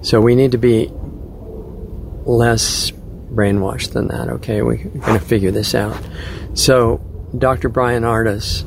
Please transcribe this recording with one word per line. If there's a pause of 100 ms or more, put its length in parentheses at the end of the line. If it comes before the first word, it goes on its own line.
So
we
need
to
be (1300)
less (420)
brainwashed
than
that,
okay?
We're
gonna
figure
this
out. (560)
So (360)
Doctor
Brian
Ardis